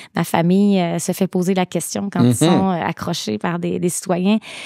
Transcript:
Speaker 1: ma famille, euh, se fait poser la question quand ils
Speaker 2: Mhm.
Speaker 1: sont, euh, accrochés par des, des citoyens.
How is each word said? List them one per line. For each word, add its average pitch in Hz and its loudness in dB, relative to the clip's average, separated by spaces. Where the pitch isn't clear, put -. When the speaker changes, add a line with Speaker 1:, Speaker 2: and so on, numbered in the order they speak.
Speaker 1:
ma 165 0
famille, 190 4
euh, 170 0
se 180 -4
fait 185 0
poser 180 0
la 180 0
question 196 -6
quand - 0
ils 123 6
Speaker 2:
Mhm. 123 4
Speaker 1:
sont, 185 2
euh, 175 -2
accrochés - -4
par 175 -2
des, 175 -4
des 175 0
citoyens. 185 0